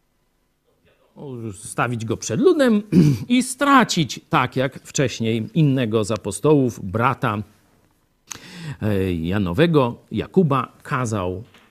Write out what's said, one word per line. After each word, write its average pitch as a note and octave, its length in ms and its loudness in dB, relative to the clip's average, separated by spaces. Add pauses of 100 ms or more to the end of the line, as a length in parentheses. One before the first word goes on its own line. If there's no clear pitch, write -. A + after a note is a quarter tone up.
(1500)
Stawić A#2+ 520 -4
go A2+ 120 -2
przed B2+ 240 -4
ludem C4+ 420 4 (220)
<clears throat> C3 240 2
i B3 140 2
stracić, B3+ 760 2 (100)
tak C3 260 0
jak C3 280 -4
wcześniej A2+ 720 -2
innego C3 500 2
z G2 60 -6
apostołów, B2 680 0 (100)
brata, A2+ 480 -2 (1400)
e, G2 300 -2
Janowego, G#2 840 0 (140)
Jakuba, C3+ 600 0 (100)
kazał G#2+ 600 -6 (260)